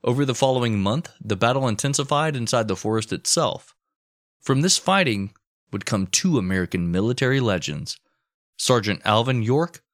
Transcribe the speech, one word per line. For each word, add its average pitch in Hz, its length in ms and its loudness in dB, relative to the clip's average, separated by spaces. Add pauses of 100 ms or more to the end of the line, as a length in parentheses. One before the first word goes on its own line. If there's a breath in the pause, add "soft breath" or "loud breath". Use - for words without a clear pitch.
Over 131 220 0
the 127 100 -2
following 120 460 2
month, 110 280 -2 (140)
the 107 140 -2
battle 127 320 0
intensified 143 640 -2
inside 117 320 0
the 95 80 -2
forest 110 380 -2
itself. - 640 -2 (640)
From 135 200 2
this 180 160 2
fighting 127 540 0 (400)
would 101 140 -8
come 95 220 -2
two 170 300 0
American 92 540 0
military 127 480 0
legends, 85 580 -2 (600)
Sergeant 104 480 2
Alvin 117 380 2
York 147 380 -2 (120)